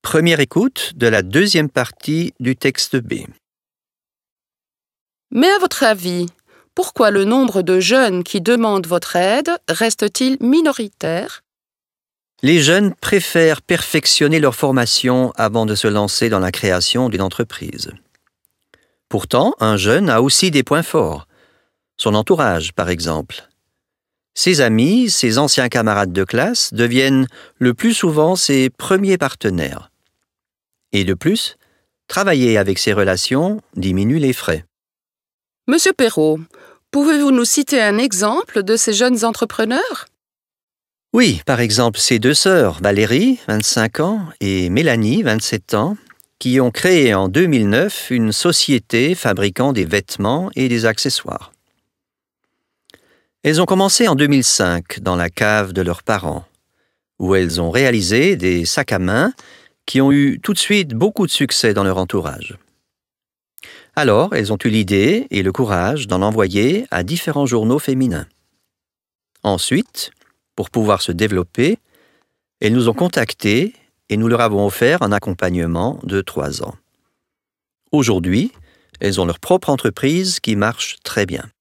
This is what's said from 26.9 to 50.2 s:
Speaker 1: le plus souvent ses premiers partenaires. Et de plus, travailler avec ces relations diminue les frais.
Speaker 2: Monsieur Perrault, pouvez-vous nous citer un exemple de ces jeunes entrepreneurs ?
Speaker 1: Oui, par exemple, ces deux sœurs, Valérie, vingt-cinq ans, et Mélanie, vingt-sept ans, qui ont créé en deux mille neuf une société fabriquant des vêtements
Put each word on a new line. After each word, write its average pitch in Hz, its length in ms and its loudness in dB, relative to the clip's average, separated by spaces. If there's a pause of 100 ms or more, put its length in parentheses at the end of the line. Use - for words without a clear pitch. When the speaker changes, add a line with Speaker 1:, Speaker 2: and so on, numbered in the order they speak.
Speaker 1:
le 123 160 2
plus 226 180 0
souvent 165 440 2
ses 131 340 2
premiers 190 480 0
partenaires. 90 720 -4 (1000)
Et 101 140 0
de 95 80 0
plus, - 460 -2 (480)
travailler 139 500 2
avec 98 220 0
ces 104 160 0
relations 104 640 0 (160)
diminue 95 400 0
les 139 160 0
frais. 80 320 -4 (1040)
Speaker 2:
Monsieur 330 260 2
Perrault, 160 480 0 (500)
pouvez-vous 285 400 2
nous 240 140 4
citer 269 380 0
un 208 160 2
exemple 220 640 -2
de 208 120 0
ces 220 200 0
jeunes 240 320 2
entrepreneurs ? 240 800 -4 (1080)
Speaker 1:
Oui, 175 320 2
par 120 160 0
exemple, 117 380 0
ces 117 200 2
deux 123 140 2
sœurs, 143 480 2
Valérie, 110 640 2
vingt-cinq 110 540 -2
ans, 185 280 -2 (120)
et 95 300 -2
Mélanie, 123 520 0
vingt-sept 110 520 -4
ans, 156 240 -2 (400)
qui 127 200 0
ont 123 120 2
créé 156 420 2
en 95 160 2
deux 156 160 2
mille 123 240 2
neuf 143 420 -2
une 113 220 0
société 139 840 0
fabriquant 110 600 -2
des 95 100 0
vêtements 104 720 -2